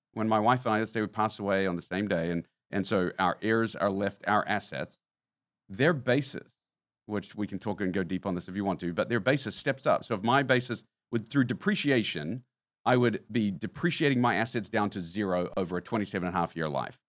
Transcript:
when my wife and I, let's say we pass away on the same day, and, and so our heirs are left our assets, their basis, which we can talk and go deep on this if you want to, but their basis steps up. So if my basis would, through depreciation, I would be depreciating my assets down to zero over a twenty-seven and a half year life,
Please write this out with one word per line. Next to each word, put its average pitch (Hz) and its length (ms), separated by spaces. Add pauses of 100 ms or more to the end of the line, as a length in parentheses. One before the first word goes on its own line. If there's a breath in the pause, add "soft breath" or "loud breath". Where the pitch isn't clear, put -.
(140)
when 110 140
my 110 120
wife 123 260
and 110 100
I, 107 40
let's 110 120
say 113 100
we 107 60
pass 107 320
away 98 280
on 87 80
the 85 60
same 101 260
day, 85 240
and, 85 140 (260)
and 101 140
so 92 340
our 90 220
heirs 110 340
are 101 160
left 98 360
our 101 200
assets, 92 520 (720)
their 127 240
basis, 127 580 (540)
which 104 300
we 104 120
can 95 120
talk 104 220
and 92 120
go 95 100
deep 90 220
on 95 100
this 87 120
if 92 80
you 101 100
want 92 140
to, 87 140
but 92 160
their 117 100
basis 127 360
steps - 300
up. - 180
So 117 120
if 98 80
my 131 200
basis 123 400 (280)
would, 113 180
through 139 160
depreciation, 120 1000 (420)
I 127 120
would 120 340
be 107 200
depreciating 143 680
my 120 160
assets 113 340
down 104 220
to 101 100
zero 90 540
over 90 220
a 90 40
twenty-seven 98 460
and 87 80
a 92 40
half 85 160
year 80 120
life, 67 300 (120)